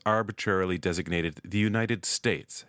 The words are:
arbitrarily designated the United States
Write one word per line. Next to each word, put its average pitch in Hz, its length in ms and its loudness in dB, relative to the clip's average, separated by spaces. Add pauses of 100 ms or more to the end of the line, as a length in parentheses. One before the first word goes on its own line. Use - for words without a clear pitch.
arbitrarily 101 720 2
designated 85 680 0
the 98 140 -2
United 110 480 0
States - 640 -2